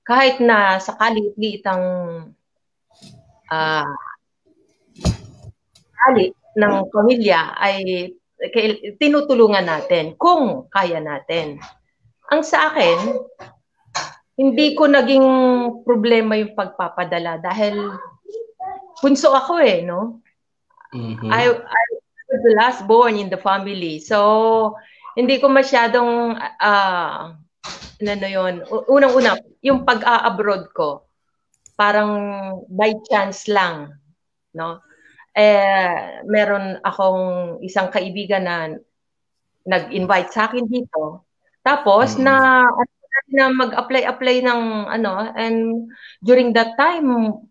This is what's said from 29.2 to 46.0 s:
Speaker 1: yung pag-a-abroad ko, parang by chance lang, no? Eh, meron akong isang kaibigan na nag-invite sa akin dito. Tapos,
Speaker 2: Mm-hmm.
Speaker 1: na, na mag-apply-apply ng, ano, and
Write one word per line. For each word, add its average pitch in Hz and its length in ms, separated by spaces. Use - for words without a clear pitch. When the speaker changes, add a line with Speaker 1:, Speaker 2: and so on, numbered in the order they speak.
Speaker 1:
yung 262 240
pag-a-abroad 214 880
ko, 147 400
parang 208 380
by 208 240
chance 196 400
lang, 170 400
no? 165 240
Eh, 196 920
meron 202 560
akong 185 840
isang 185 240
kaibigan 190 560
na 165 240
nag-invite 180 640
sa 220 160
akin 240 200
dito. 175 600
Tapos, 233 480
Speaker 2:
Mm-hmm. 262 120
Speaker 1:
na, 269 100
na 269 240
mag-apply-apply 254 880
ng, 247 220
ano, 214 240
and 226 480